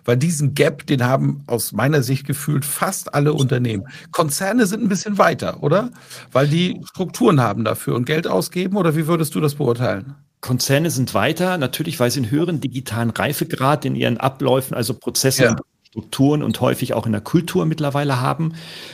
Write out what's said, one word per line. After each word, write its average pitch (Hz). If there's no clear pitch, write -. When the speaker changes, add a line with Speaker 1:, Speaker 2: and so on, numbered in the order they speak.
Speaker 1:
weil 123
diesen 147
Gap, -
den 135
haben 143
aus 117
meiner 139
Sicht 131
gefühlt 143
fast -
alle 147
Unternehmen. 123
Konzerne 196
sind 190
ein 226
bisschen 202
weiter, 175
oder? 185
Weil 139
die 170
Strukturen 185
haben 110
dafür 113
und 123
Geld 156
ausgeben, 185
oder 170
wie 160
würdest 160
du -
das 143
beurteilen? 123
Speaker 2:
Konzerne 139
sind 123
weiter, 156
natürlich, 156
weil 120
sie 139
einen 117
höheren 160
digitalen 117
Reifegrad 139
in 135
ihren 120
Abläufen, 131
also 117
Prozesse -
Speaker 1:
Ja. 117
Speaker 2:
und -
Strukturen 139
und -
häufig 127
auch 107
in 113
der 107
Kultur 175
mittlerweile 143
haben. 139